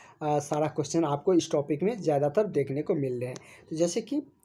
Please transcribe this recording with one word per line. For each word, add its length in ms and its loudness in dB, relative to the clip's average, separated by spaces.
अ, 160 2
सारा 280 0
क्वेश्चन 380 0
आपको 300 2
इस 160 2
टॉपिक 320 0
में 140 0
ज़्यादातर 500 2
देखने 360 -2
को 120 -2
मिल 260 -2
रहे 80 -6
हैं। 80 -10
तो 60 -8
जैसे 240 0
कि 220 -4